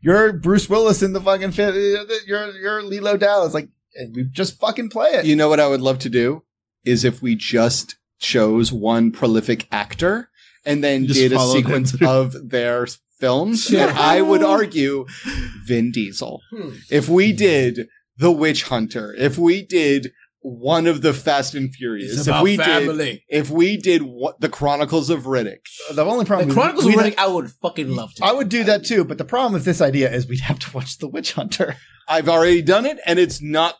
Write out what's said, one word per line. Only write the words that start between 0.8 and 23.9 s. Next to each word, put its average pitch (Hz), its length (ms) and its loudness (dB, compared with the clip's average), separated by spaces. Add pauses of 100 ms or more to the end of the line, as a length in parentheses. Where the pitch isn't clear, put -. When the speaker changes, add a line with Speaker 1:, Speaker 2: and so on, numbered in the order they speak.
Speaker 1:
in 190 120 -2
the 190 60 -4
fucking 190 320 0
fi-, 208 120 0
uh, 202 400 -2 (220)
you're, 208 320 -6
you're 208 240 -6
Lilo 202 360 -4
Dallas," 202 340 2
like, 151 160 -6 (280)
and 117 200 -14
we 127 80 -4
just 135 340 -6
fucking 226 300 -4
play 220 220 0
it. 185 160 0
Speaker 2:
You 151 100 4
know 151 140 4
what 151 100 4
I 147 80 6
would 135 140 0
love 131 160 0
to 131 100 -8
do 123 340 0 (440)
is 120 180 2
if 120 160 0
we 120 140 0
just 117 600 -2 (220)
chose 113 540 2
one 117 380 2
prolific 113 600 0
actor 175 600 -4 (340)
and 147 180 -2
then 139 260 0
Speaker 3:
Just 135 100 2
Speaker 2:
did 127 140 4
a - 20 0
Speaker 3:
followed 131 220 2
him 131 60 2
Speaker 2:
sequence 131 280 0
Speaker 3:
through. - 180 2
Speaker 2:
of 131 420 0
their 120 360 -2 (320)
films. 160 500 0
Speaker 4:
Yeah. 202 200 4
Speaker 2:
And 135 100 -2
I 160 240 4
would 202 220 4
argue 147 640 0 (600)
Vin 120 240 0
Diesel. 113 500 -8 (160)
Speaker 4:
Hmm. 170 140 -12 (180)
Speaker 2:
If 143 200 0
we 190 240 6
did 135 560 2 (280)
The 160 140 4
Witch 156 320 2
Hunter, 113 560 -4
if 131 200 0
we 170 280 4
did 143 460 0 (280)
one 139 460 -2
of 151 160 0
the 151 100 2
Fast 139 420 -2
and 135 200 -6
Furious, 110 380 -8
Speaker 4:
It's 131 100 -4
Speaker 2:
if 135 60 -2
Speaker 4:
about 151 160 2
Speaker 2:
we 202 120 4
Speaker 4:
family. 156 480 0 (240)
Speaker 2:
did, 151 120 0
if 135 100 -6
we 175 260 2
did 170 260 2